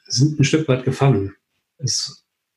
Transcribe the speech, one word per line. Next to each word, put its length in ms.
sind 320
ein 40
Stück 220
weit 180
gefangen. 500
Es 460